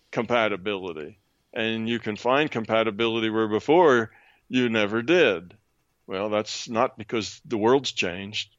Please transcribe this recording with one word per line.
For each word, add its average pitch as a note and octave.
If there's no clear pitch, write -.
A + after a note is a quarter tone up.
compatibility, G2
and A2+
you A#2
can G#2+
find C3+
compatibility A2+
where A2
before B2
you B2
never A2
did. A#2
Well, G2
that's G#2+
not A#2+
because A2
the A#2+
world's A#2+
changed G2